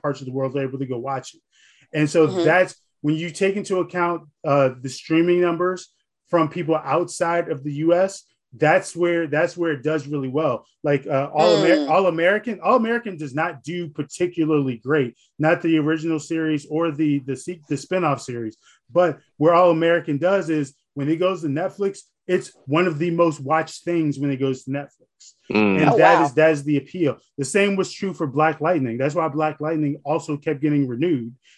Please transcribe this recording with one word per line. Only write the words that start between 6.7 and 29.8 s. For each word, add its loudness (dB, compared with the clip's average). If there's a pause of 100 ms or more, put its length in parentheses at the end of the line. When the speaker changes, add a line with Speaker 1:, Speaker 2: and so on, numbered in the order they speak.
Speaker 1:
outside -2
of -6
the -6
U 2
S, 0 (300)
that's 2
where, 0
that's -2
where -2
it -6
does -2
really -6
well. -2 (160)
Like, 0
uh, -2
All 4
Amer-, 6 (100)
Speaker 2:
Mm. -4
Speaker 1:
All 4
American, 0
All 2
American -2
does -10
not -4
do -8
particularly -2
great. -2 (220)
Not 2
the 2
original -2
series -4
or -2
the, -2
the -8
se-, -12
the -2
spinoff -2
series. -10 (340)
But 2 (180)
where 4
All 6
American 0
does 0
is -2 (200)
when -4
it 0
goes -2
to -4
Netflix, -4 (260)
it's -2 (140)
one 2
of -2
the 0
most 2
watched -2
things -2
when -2
it -2
goes -4
to -12
Netflix. -12 (180)
Speaker 3:
Mm. 4
Speaker 1:
And 6
Speaker 2:
Oh, 4
Speaker 1:
that 8
Speaker 2:
wow. 4
Speaker 1:
is, -2
that 6
is -2
the 0
appeal. -2 (200)
The -4
same 0
was -2
true -6
for -4
Black 0
Lightning. 0
That's -2
why 0
Black -4
Lightning -2